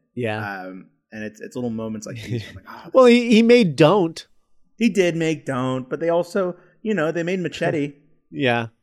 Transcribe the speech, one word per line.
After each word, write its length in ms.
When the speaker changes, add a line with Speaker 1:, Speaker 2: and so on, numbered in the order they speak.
Speaker 1:
Yeah. 460
Speaker 2:
Um, 260
and 120
it's, 180
it's 140
little 160
moments 360
like 160
these. 260
I'm 60
like, 120
Speaker 1:
<laughs> 20
Speaker 2:
Oh, 240
Speaker 1:
Well, 120
he, 240
he 140
made 320
Don't. 500
Speaker 2:
He 120
did 260
make 300
Don't, 440
but 100
they 100
also, 460
you 120
know, 180
they 120
made 160
Machete. 580
Speaker 1:
<laughs> 380
Yeah. 320